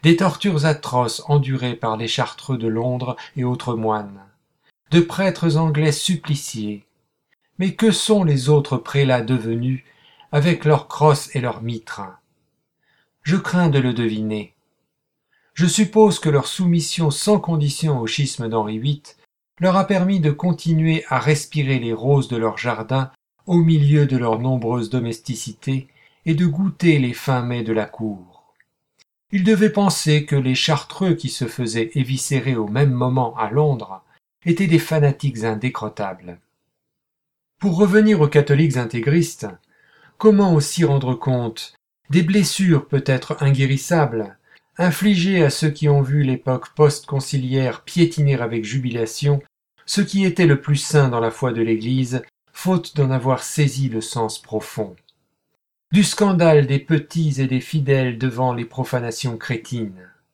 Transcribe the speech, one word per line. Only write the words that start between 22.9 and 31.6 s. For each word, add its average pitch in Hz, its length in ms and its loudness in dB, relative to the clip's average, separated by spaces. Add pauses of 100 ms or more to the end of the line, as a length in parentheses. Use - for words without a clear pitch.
au 180 120 2
milieu 151 500 4
de 127 100 0
leur 113 220 0
nombreuse 120 500 -2
domesticité 127 1000 -6 (380)
et 160 80 2
de 175 140 2
goûter 165 500 2
les 123 160 0
fins 127 300 -2
mets 120 200 -4
de 110 100 -4
la 107 120 0
cour. 98 680 -12 (760)
Ils 196 120 0
devaient 208 280 4
penser 156 540 2
que 147 100 -2
les 131 200 2
chartreux 160 580 -2
qui - 160 -4
se - 160 -6
faisaient 113 480 -4